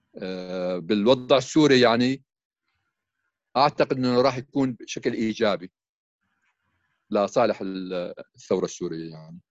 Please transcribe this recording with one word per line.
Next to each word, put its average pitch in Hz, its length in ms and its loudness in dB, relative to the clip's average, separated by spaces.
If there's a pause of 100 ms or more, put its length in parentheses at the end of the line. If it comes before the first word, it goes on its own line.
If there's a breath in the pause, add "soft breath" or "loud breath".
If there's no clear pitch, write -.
(180)
آه، 92 600 -6
بالوضع 120 600 2
السوري 135 420 4
يعني 120 440 2 (1300)
أعتقد 143 400 2
أنه 123 240 2
راح 131 160 2
يكون 131 360 -2
بشكل - 400 -6
إيجابي 104 580 -2 (1400)
لصالح 107 520 0
ال-، 92 520 -8 (220)
الثورة 92 300 -4
السورية 82 460 -8
يعني 80 280 -20 (120)